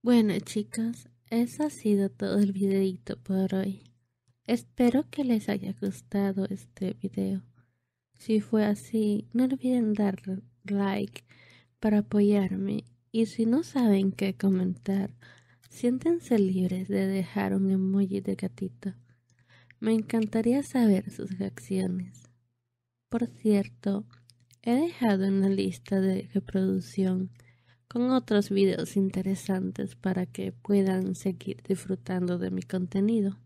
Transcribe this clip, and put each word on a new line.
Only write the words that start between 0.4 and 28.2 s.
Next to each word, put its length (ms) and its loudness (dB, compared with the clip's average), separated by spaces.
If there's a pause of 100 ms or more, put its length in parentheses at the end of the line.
chicos, 680 -6 (220)
eso 320 0
ha 80 0
sido 400 0
todo 300 -2
el 120 2
videito 720 -2
por 320 0
hoy. 300 -4 (600)
Espero 680 0
que 120 -4
les 260 0
haya 320 -4
gustado 680 -2
este 480 -8
video. 500 -6 (720)
Si 220 0
fue 240 2
así, 680 -2
no 120 2
olviden 500 0
dar 260 0 (440)
like 580 -2 (560)
para 200 4
apoyarme. 840 2 (300)
Y 140 2
si 200 -2
no 160 2
saben 480 4
qué 240 -2
comentar, 800 0 (560)
siéntense 680 0
libres 520 0
de 180 0
dejar 480 -2
un 160 0
emoji 500 0
de 140 -4
gatito. 600 -8 (840)
Me 140 0
encantaría 720 0
saber 480 4
sus 260 -10
reacciones. 840 -6 (840)
Por 200 -2
cierto, 760 0 (580)
he 120 2
dejado 540 2
una 200 2
lista 520 0
de 340 0
reproducción 960 -2 (640)
con 180 0
otros 380 2